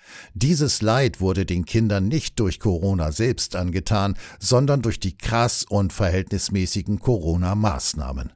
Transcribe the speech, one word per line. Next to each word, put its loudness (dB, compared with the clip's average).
Dieses 2
Leid 2
wurde 0
den -2
Kindern 2
nicht -2
durch -2
Corona 0
selbst -2
angetan, 0
sondern 4
durch -2
die -6
krass 0
unverhältnismäßigen 0
Corona-Maßnahmen. 0